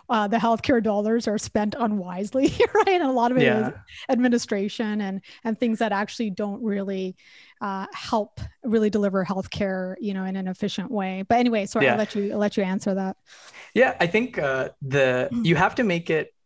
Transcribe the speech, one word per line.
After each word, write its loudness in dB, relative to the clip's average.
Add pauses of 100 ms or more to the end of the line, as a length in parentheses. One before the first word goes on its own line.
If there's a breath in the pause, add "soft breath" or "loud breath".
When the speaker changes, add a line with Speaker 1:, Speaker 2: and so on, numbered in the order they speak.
(100)
Speaker 1:
uh, 2
the 2
healthcare 2
dollars 0
are 0
spent -2
unwisely, 0 (100)
<laughs> 0
right? 4
And 4
a 2
lot 2
of 2
it 6
is 6
Speaker 2:
Yeah. 2 (400 loud breath)
Speaker 1:
administration 0
and, -4 (200 loud breath)
and -2
things 0
that 0
actually -2
don't -6
really, -4 (460 soft breath)
uh, -6
help -4 (220)
really 2
deliver 0
healthcare, -4
you -4
know, -4
in -4
an -6
efficient -6
way. -4
But 4
anyway, 2
so -2
Speaker 2:
Yeah. 6
Speaker 1:
I'll 2
let -2
you, -2
I'll -4
let 0
you 2
answer -2
that. -4 (580 loud breath)
Speaker 2:
Yeah, 4
I 2
think, 0
uh, -2 (140)
the, 2
Speaker 1:
Mm. -2
Speaker 2:
you 6
have 4
to 2
make 0
it, -2 (120)